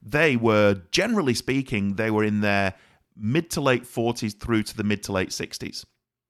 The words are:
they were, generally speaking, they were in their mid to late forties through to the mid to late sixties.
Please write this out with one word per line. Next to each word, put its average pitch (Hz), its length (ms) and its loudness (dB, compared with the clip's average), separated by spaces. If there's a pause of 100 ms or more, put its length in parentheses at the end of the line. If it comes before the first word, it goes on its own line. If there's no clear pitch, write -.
they 143 360 2
were, 104 460 4 (100)
generally 180 420 2
speaking, 113 640 -2
they 110 160 0
were 107 120 2
in 104 180 0
their 101 320 0 (460)
mid 139 300 -2
to 165 100 -4
late 127 240 2
forties 117 480 -4
through 113 300 -2
to - 140 -10
the 104 80 -4
mid 104 180 0
to 98 100 -8
late 95 200 -2
sixties. - 520 -10 (460)